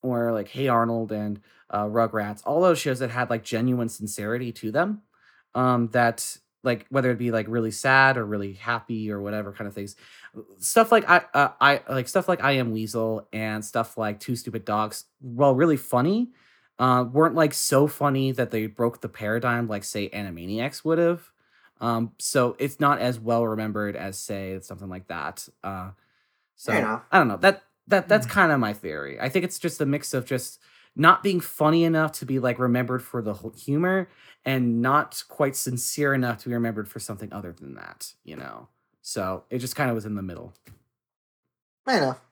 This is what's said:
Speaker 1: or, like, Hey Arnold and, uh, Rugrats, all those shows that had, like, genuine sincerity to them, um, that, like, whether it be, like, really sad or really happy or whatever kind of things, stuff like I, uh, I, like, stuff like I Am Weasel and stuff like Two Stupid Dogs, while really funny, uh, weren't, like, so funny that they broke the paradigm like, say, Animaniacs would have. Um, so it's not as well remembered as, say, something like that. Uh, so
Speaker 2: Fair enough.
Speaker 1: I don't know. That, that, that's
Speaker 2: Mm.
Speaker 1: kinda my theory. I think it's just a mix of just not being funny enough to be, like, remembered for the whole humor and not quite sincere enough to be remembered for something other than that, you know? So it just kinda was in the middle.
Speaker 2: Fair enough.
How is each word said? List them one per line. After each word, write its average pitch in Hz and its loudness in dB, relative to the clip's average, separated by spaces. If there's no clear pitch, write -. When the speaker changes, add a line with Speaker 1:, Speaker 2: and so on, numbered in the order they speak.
Speaker 1:
or, 117 0
like, 104 -4
Hey 135 -2
Arnold 117 0
and, 104 -4
uh, 104 -2
Rugrats, 107 0
all 151 2
those 175 6
shows 131 -2
that 123 -2
had, 120 -4
like, 113 -2
genuine 120 0
sincerity 113 -6
to 110 -8
them, 190 0
um, 123 2
that, 117 0
like, 120 -2
whether 131 2
it 113 0
be, 120 -2
like, 110 0
really 113 0
sad 135 4
or 110 -4
really 101 -6
happy 110 -6
or 101 -6
whatever 101 -6
kind 104 -10
of 101 -14
things, 101 -10
stuff 226 4
like 220 6
I, 175 8
uh, 139 4
I, 139 6
like, 127 -2
stuff 185 0
like 170 0
I 143 4
Am 123 0
Weasel 110 -4
and 107 -4
stuff - -4
like 104 -4
Two 120 -4
Stupid 117 -10
Dogs, 107 -2
while 131 2
really 156 4
funny, 190 0
uh, 127 4
weren't, 151 4
like, 156 4
so 143 4
funny 135 0
that 123 -2
they 110 -2
broke 117 -2
the 117 -8
paradigm 117 -2
like, 104 -6
say, 101 -6
Animaniacs 101 -8
would 160 2
have. 170 2
Um, 117 0
so 123 2
it's 135 -4
not 143 4
as 120 -2
well 117 2
remembered 107 -4
as, 95 -10
say, 95 -8
something 98 -14
like 92 -14
that. 82 -10
Uh, 95 -8
so - -6
Speaker 2:
Fair 107 2
enough. 110 -4
Speaker 1:
I 190 8
don't 143 6
know. 98 -2
That, 196 4
that, 196 2
that's 208 4
Speaker 2:
Mm. - -8
Speaker 1:
kinda 165 4
my 107 0
theory. 76 -10
I 131 -2
think 175 0
it's 180 -8
just - -6
a 143 2
mix 147 -2
of 127 -4
just - -6
not 165 6
being 185 2
funny 160 4
enough 160 2
to - -10
be, 131 -2
like, 120 0
remembered 123 0
for 120 -6
the 104 -4
whole - -12
humor 180 0
and 123 0
not 139 2
quite 139 -2
sincere 135 -2
enough 123 0
to - -12
be 120 -2
remembered 113 -4
for 110 -12
something 104 -10
other 95 -12
than 69 -18
that, 50 -16
you 76 -16
know? 60 -16
So 92 -6
it 127 -4
just 127 -6
kinda 131 0
was 110 -4
in 107 -6
the 95 -6
middle. 87 -12
Speaker 2:
Fair 254 2
enough. 131 0